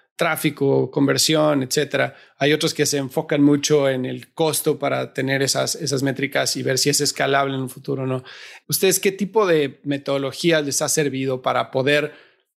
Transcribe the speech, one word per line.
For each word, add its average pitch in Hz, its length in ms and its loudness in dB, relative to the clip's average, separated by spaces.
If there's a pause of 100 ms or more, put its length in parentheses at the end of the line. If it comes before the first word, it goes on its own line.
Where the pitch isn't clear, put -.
(160)
tráfico, 139 720 0
conversión, 143 720 2
etcétera. 131 540 -2 (240)
Hay 143 120 2
otros 156 220 2
que 147 140 0
se 147 100 -2
enfocan 143 460 0
mucho 143 440 4
en 131 160 0
el 127 300 -10
costo 151 460 0
para 131 340 -4
tener 135 300 0
esas, 131 320 0
esas 139 260 -4
métricas 135 540 -2
y 131 80 -6
ver 131 160 0
si 147 100 2
es 143 120 0
escalable 139 520 0
en 135 80 -4
un 127 80 -6
futuro 135 320 -6
o 131 60 -4
no. 131 160 -4 (440)
¿Ustedes 190 320 0
qué 202 120 0
tipo 196 340 0
de 156 380 2
metodología 143 800 0
les 143 200 -4
ha 147 80 -2
servido 135 540 -2
para 123 260 0
poder 147 440 0 (440)